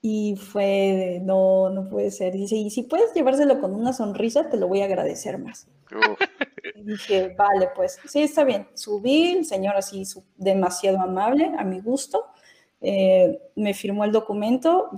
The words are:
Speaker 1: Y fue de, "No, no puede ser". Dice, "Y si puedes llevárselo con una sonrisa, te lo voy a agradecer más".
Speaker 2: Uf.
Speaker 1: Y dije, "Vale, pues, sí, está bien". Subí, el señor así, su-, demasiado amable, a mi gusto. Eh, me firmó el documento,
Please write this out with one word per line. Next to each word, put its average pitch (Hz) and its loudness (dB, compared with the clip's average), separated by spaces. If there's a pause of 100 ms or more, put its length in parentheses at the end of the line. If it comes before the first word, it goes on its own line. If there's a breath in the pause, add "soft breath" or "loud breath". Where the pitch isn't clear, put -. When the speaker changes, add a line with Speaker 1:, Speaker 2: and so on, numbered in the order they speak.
Speaker 1:
Y 214 -2
fue 202 -4
de, 196 0
"No, 190 4
no 190 -6
puede 202 -2
ser". 185 -4
Dice, 202 -4
"Y 214 -4
si 233 -4
puedes 403 0
llevárselo 277 4
con 190 -4
una 240 -2
sonrisa, 226 -2
te 240 0
lo 190 0
voy 196 0
a 196 0
agradecer 180 -4
más". - -16 (240)
Speaker 2:
Uf. 440 0 (540)
Speaker 1:
Y 208 -20
dije, 196 -2
"Vale, 196 4
pues, 185 -4
sí, 294 0
está 302 2
bien". 214 0
Subí, 262 0
el 320 0
señor 196 -2
así, 190 -6
su-, - -16 (140)
demasiado 190 2
amable, 208 0
a 208 -4
mi 190 -4
gusto. 262 -4 (560 soft breath)
Eh, 190 4 (160)
me 208 -2
firmó 202 -4
el 214 0
documento, 226 0